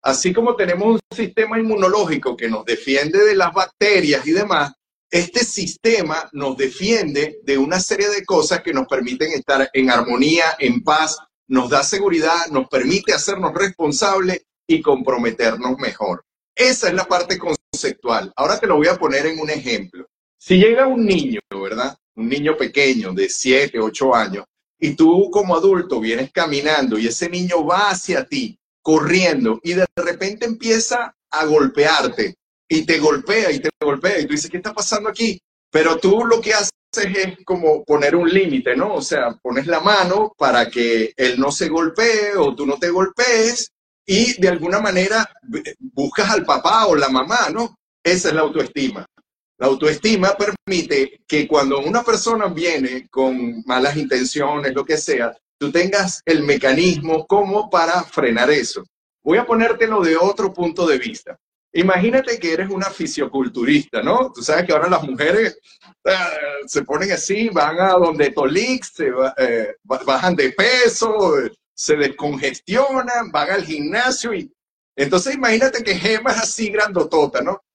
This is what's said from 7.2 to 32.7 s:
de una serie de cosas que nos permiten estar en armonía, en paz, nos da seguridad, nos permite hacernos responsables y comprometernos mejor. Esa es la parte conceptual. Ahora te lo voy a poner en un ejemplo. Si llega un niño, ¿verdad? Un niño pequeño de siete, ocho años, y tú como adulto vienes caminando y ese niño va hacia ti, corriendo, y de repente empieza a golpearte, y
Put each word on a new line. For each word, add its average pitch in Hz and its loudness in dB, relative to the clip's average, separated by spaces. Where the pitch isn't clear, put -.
de 139 2
una 151 2
serie 202 0
de 202 -4
cosas 170 0
que 165 -6
nos 131 -2
permiten 127 -2
estar 135 0
en 131 2
armonía, 135 2
en 120 0
paz, 151 0
nos 131 0
da 139 4
seguridad, 170 0
nos 131 -2
permite 151 0
hacernos 190 -2
responsables 196 -2
y 156 2
comprometernos 123 0
mejor. 104 -6
Esa 247 2
es 165 -2
la 185 -2
parte 180 -2
conceptual. 110 -4
Ahora 156 0
te 226 -2
lo 175 4
voy 151 4
a 185 2
poner 143 0
en 160 -2
un 156 -6
ejemplo. 110 -6
Si 185 2
llega 233 6
un 240 2
niño, 139 0
¿verdad? 107 -6
Un 113 -6
niño 147 0
pequeño 123 0
de 95 0
siete, 131 0
ocho 120 0
años, 101 -2
y 147 -2
tú 175 6
como 190 2
adulto 170 2
vienes 117 -4
caminando 143 0
y 113 0
ese 170 -4
niño 175 -2
va 190 0
hacia 180 -4
ti, 127 -8
corriendo, 156 2
y 170 -4
de 180 2
repente 190 -4
empieza 226 -2
a 156 -2
golpearte, 143 2
y 160 0